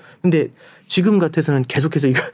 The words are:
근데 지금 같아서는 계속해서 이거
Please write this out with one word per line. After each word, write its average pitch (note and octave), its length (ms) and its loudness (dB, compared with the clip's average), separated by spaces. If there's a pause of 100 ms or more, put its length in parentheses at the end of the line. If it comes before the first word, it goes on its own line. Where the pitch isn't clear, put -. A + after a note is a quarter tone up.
(220)
근데 E3 300 0 (360)
지금 G3+ 320 2
같아서는 D3+ 480 0
계속해서 C#3+ 400 -2
이거 C3 140 0 (120)